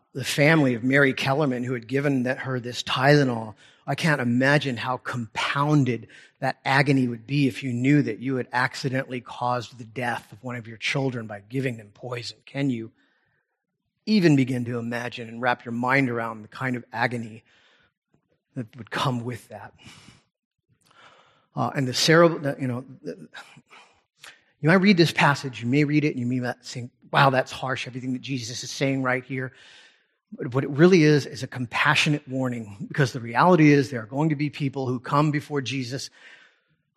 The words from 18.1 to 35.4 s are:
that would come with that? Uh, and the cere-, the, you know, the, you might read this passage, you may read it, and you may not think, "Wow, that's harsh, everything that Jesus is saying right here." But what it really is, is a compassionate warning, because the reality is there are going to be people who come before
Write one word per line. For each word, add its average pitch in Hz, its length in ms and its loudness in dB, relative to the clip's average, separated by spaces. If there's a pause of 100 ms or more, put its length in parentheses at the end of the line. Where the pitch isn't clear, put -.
that 123 200 -12
would 113 140 -20
come 123 340 -2
with 120 220 -10
that? 107 260 -18 (1800)
Uh, 123 200 -2
and 135 100 -2
the 123 80 -6
cere-, 165 340 6
the, 143 320 -6
you 135 60 -4
know, 123 180 -6 (200)
the, - 240 -14 (1300)
you 147 80 2
might 180 140 6
read 196 140 6
this 165 160 6
passage, 135 500 0
you 117 60 -4
may 147 160 4
read 147 200 2
it, 147 60 0
and - 80 -6
you 120 80 -4
may 127 140 -2
not 123 240 -6
think, 127 260 -12 (220)
"Wow, 139 180 6
that's 131 220 0
harsh, 131 340 -6
everything 127 280 -8
that 123 80 -8
Jesus 123 420 -8
is - 80 -12
saying 135 320 -2
right 127 180 -2
here." 131 300 -10 (800)
But 131 200 -8
what 127 120 0
it - 60 -4
really 160 340 8
is, 151 220 4
is 131 180 -12
a - 20 -8
compassionate 143 800 0
warning, 123 640 -6
because - 240 0
the 120 80 -8
reality 151 500 6
is 143 180 4
there 117 140 -8
are 107 40 -16
going 147 240 0
to 151 40 0
be 143 160 -2
people 135 380 -4
who 127 100 -2
come 151 320 0
before 143 300 -4